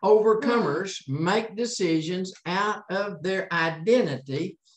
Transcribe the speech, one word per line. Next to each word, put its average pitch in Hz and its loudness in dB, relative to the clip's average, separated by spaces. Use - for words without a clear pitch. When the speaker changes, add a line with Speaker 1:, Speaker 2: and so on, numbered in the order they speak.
Speaker 1:
Overcomers 214 4
Speaker 2:
Mm. 143 -2
Speaker 1:
make 196 0
decisions 185 -2
out 202 -2
of 190 -4
their 190 -2
identity 165 0